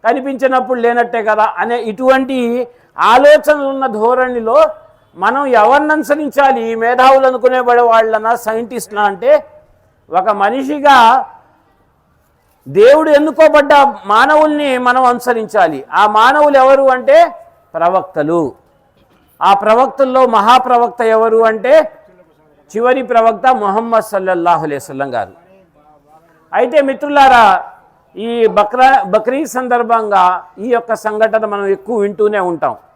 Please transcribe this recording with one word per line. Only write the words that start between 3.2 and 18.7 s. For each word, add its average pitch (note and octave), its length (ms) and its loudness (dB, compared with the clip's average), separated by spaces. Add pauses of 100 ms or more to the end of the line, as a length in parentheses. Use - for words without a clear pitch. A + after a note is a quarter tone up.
ఉన్న C4+ 220 -4
ధోరణిలో B3 760 0 (500)
మనం A#3+ 300 -2
ఎవరిని C4 460 2
అనుసరించాలి? C#4 800 -2
ఈ A3+ 40 -4
మేధావులు B3+ 520 2
అనుకునే B3+ 340 0
పడే A#3+ 200 2
వాళ్ళనా, A3+ 540 0
సైంటిస్ట్నా A3 640 -8
అంటే A3 440 0 (640)
ఒక F#3 200 -2
మనిషిగా C4 960 2 (1400)
దేవుడు C4 420 4
ఎన్నుకోబడ్డ D4 640 2 (320)
మానవుల్ని D4 720 0
మనం B3 260 0
అనుసరించాలి. G#3+ 880 -2
ఆ G3 140 2
మానవులు C#4 500 2
ఎవరు C4+ 260 4
అంటే C4+ 520 2 (380)
ప్రవక్తలు. E3 800 -4 (880)